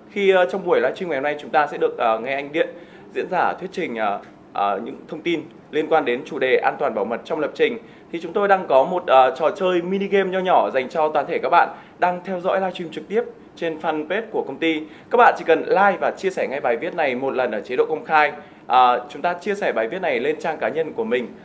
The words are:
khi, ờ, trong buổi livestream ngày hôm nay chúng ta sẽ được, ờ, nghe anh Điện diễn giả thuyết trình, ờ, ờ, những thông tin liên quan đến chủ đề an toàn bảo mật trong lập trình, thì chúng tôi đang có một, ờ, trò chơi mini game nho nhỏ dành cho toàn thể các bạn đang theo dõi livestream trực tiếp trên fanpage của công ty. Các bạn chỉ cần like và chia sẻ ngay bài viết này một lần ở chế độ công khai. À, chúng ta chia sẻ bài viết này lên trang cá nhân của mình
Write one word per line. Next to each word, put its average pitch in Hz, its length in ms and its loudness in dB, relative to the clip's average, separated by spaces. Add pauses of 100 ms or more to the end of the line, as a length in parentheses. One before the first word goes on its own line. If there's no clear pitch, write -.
(100)
khi, 196 200 2
ờ, 180 160 6
trong 185 180 -6
buổi 160 160 4
livestream 170 300 -2
ngày 139 80 -2
hôm 135 60 -2
nay 147 160 -2
chúng 120 100 -14
ta 151 160 4
sẽ 156 120 -8
được, 160 200 0
ờ, 113 200 2
nghe 127 160 -4
anh 143 180 -6
Điện 165 160 0 (460)
diễn - 160 -4
giả 139 220 0
thuyết 180 200 -10
trình, 139 240 -6
ờ, 104 240 -2 (320)
ờ, 101 320 0
những 131 120 -10 (120)
thông 156 120 -10
tin 165 200 -2 (300)
liên 156 180 -2
quan 160 160 2
đến 123 200 -2
chủ 156 140 -10
đề 131 180 4
an 135 220 0
toàn 131 160 -2
bảo 101 100 -2
mật 117 200 -4
trong 160 160 -6
lập 139 140 -2
trình, 156 240 0 (340)
thì 165 80 -8
chúng 165 120 -10
tôi 202 160 0
đang 190 180 2
có 139 180 6
một, 180 220 -2
ờ, 131 300 6
trò 151 140 2
chơi 180 320 0
mini 196 240 -2
game 185 240 2
nho 185 80 -2
nhỏ 147 320 4
dành 127 180 0
cho 156 200 0
toàn 151 180 0
thể 156 120 -2
các 123 100 -2
bạn 170 200 6 (300)
đang 180 260 0
theo 185 160 -6
dõi 190 200 0
livestream 180 300 -6
trực - 180 -12
tiếp 214 140 0 (340)
trên 160 220 -4
fanpage 160 520 -2
của 135 160 -2
công 135 100 -8
ty. 160 260 0 (280)
Các - 60 2
bạn 233 220 8
chỉ 175 80 -10
cần 156 220 4
like 185 320 4
và 131 100 0
chia 190 200 -4
sẻ 139 200 -2
ngay 139 100 -4
bài 127 160 0
viết 175 180 -6
này 147 200 0
một 131 160 -2
lần 120 200 0
ở 107 100 -4
chế 123 160 -6
độ 151 120 2
công 151 160 -4
khai. 151 280 2 (340)
À, 123 320 6 (100)
chúng 143 140 -10
ta 175 120 0
chia 196 200 -4
sẻ 185 180 -2
bài 113 160 0
viết 185 140 -6
này 135 180 0
lên 156 200 -2
trang 160 180 -4
cá 113 100 -2
nhân 147 240 -2
của 113 120 -4
mình 117 240 -2 (160)